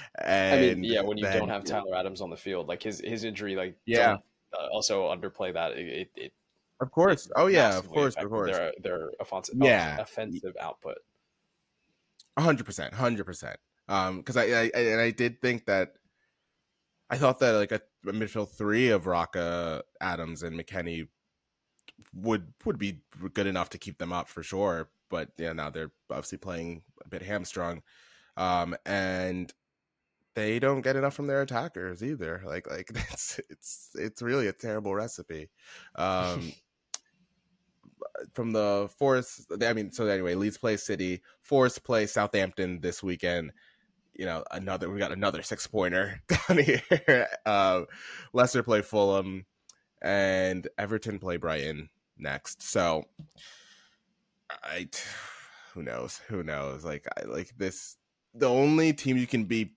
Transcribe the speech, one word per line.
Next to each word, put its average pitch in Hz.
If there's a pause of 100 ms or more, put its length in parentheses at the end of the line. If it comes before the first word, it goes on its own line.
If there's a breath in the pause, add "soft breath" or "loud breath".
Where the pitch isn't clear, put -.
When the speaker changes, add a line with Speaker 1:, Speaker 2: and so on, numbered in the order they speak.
(180 loud breath)
Speaker 1:
I 95
mean, 92
Speaker 2:
And 90
Speaker 1:
yeah, 110
when 104
you 104
Speaker 2:
then 95
Speaker 1:
don't 104
have 101
Tyler 98
Adams 95
on 92
the 85
field, 90
like, 87
his, 104
his 113
injury, 104
like, 92
Speaker 2:
Yeah. 117
Speaker 1:
don't, 101 (320)
uh, 76
also 101
underplay 92
that. 85
It, 87
it, 76
it - (460)
Speaker 2:
Of 131
course. 170
Oh, 165
yeah, 156
of 101 (120)
Speaker 1:
massively 90
Speaker 2:
course, 143
of -
Speaker 1:
affected 101
Speaker 2:
course. 101
Speaker 1:
their, 85 (100)
their 85 (100)
offensive, -
Speaker 2:
Yeah. 92
Speaker 1:
offensive 92
output. - (1400)
Speaker 2:
A 139
hundred 156
percent, 80
hundred 117
percent. 71 (300)
Um, 92
'cause 127
I, 117
I, 117
I, 123
and 113
I 117
did 117
think 120
that, 95 (1160)
I 120
thought 131
that, 123
like, 104
a, 110 (260)
a 98
midfield 107
three 113
of 95
Raka, 85 (180)
Adams, 82
and 82
McKennie 85 (1040)
would, 104 (120)
would 202
be 98 (320)
good 101
enough 95
to -
keep -
them 85
up 85
for -
sure. 92 (200)
But, 82
yeah, 82
now 78
they're 80 (180)
obviously -
playing 85 (240)
a -
bit 87
hamstrung. 90 (520 soft breath)
Um, 87
and 92 (800)
they 110
don't 135
get 131
enough 139
from 143
their 139
attackers 113
either. 92
Like, 82
like, 87
<laughs> -
that's, -
it's, -
it's -
really 120
a 95
terrible 107
recipe. 87 (440 loud breath)
Um, 90
Speaker 1:
<laughs> -
Speaker 2:
from 117
the 101
Forest, 131 (100)
I 117
mean, 110
so 113
anyway, 90
Leeds 101
play 110
City, 92 (200 soft breath)
Forest 131
play 110
Southampton 95
this 87
weekend. 87 (640 soft breath)
You -
know, 82
another, 92
we 101
got 98
another 92
six -
pointer 95 (140)
<laughs> -
down 185
here. 123 (180)
Um, 95 (440 loud breath)
Leicester 123
play 107
Fulham, 98 (560)
and 92 (100)
Everton 104
play 90
Brighton 76 (280)
next. 69
So, 85 (1600 loud breath)
I, 80 (840 loud breath)
who 90
knows? 62
Who 95
knows? 71
Like, 76 (100)
I, -
like, 80
this, - (380)
the 127
only 151
team 131
you 123
can 113
be 110